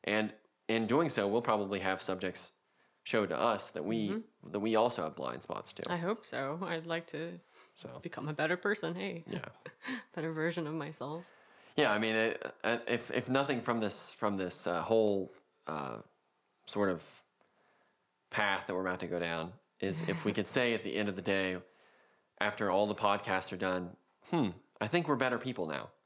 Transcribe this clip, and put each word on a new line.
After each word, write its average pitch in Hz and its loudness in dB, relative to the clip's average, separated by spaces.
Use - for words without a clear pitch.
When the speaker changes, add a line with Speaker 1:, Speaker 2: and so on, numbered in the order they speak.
Speaker 1:
And 107 2
in 113 2
doing 147 4
so, 101 2
we'll 110 2
probably 101 0
have 95 0
subjects 92 -4
show 107 2
to 82 -2
us 101 0
that 78 -6
we, 113 0
Speaker 2:
Mm-hmm. - -6
Speaker 1:
that 104 0
we 110 2
also 117 2
have 78 -6
blind 64 -6
spots - -8
to. - -6
Speaker 2:
I 175 -2
hope 185 -4
so. 135 -4
I'd 165 -6
like 170 -4
to 170 -8
Speaker 1:
So. - -16
Speaker 2:
become - -8
a 156 -4
better 156 2
person. 180 -2
Hey. 175 -6
Speaker 1:
Yeah. - -4
Speaker 2:
<laughs> - -10
Better 160 -4
version 165 0
of 151 -4
myself. 151 -6
Speaker 1:
Yeah, 139 6
I 104 4
mean, 110 2
it, 110 2
uh, 117 2
if, 117 0
if 120 0
nothing 135 2
from 117 0
this, - -2
from 104 0
this, 90 -2
uh, 87 2
whole, 104 4
uh, 71 -4
sort 101 2
of 85 0
path 101 0
that 98 -2
we're 92 0
about 90 -2
to 90 -6
go 87 -2
down 85 -2
is 85 -2
if 92 -2
we 104 2
could 101 0
say 120 2
at 113 -2
the 82 -4
end 104 0
of 92 -4
the 95 -6
day, 95 0
after 104 2
all 101 6
the 104 0
podcasts 101 2
are 95 -6
done, 92 0
"Hmm, 143 4
I 107 0
think 160 2
we're 147 4
better 123 2
people 113 -2
now." 71 -4